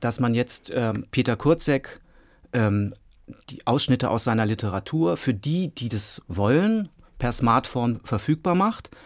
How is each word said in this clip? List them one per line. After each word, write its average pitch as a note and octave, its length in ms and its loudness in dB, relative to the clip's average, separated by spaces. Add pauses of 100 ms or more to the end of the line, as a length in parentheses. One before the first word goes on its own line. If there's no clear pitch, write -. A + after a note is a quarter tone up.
dass A#2+ 180 -2
man A#2+ 140 2
jetzt, - 420 -2
ähm, A2+ 360 -2
Peter A#2+ 260 0
Kurzek, - 640 0 (540)
ähm, G#2 400 2 (560)
die - 160 -16
Ausschnitte B2+ 420 2
aus A2+ 160 0
seiner A2 220 2
Literatur A2 720 0
für B2+ 160 0
die, D#3+ 400 -2
die A#2+ 160 -6
das - 360 -8
wollen, E3 600 2 (300)
per B2 140 -2
Smartphone A#2+ 720 0
verfügbar D#3 520 0
macht, G3+ 340 0 (180)